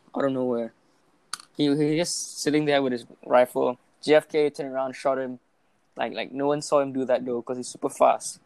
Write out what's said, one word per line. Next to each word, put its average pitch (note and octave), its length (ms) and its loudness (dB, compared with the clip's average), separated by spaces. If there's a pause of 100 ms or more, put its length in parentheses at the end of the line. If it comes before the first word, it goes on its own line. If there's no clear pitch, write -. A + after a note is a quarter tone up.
(140)
out C#3+ 100 -2
of C3+ 80 0
nowhere. B2 400 -2 (840)
He, D3 80 2
he C#3+ 60 4
was C#3+ 80 2 (180)
just - 460 -4
sitting D3+ 220 2
there C#3+ 180 2
with C3 100 0
his A#2 140 -6 (180)
rifle. B2+ 540 2 (240)
J D3 120 4
F D3+ 140 6
K D3+ 220 2
turned C#3 220 -8
around, C3 220 -4
shot C3+ 240 0
him, B2+ 200 -6 (580)
like, A#2+ 180 -6
like, A2 180 -8
no C#3 140 -2
one D3 160 0
saw D3 180 2
him C#3 120 -2
do C3 120 -2
that, B2 220 0
though, A#2+ 160 -4
'cause B2+ 140 -6
he's B2 120 -8
super - 220 -6
fast. - 560 0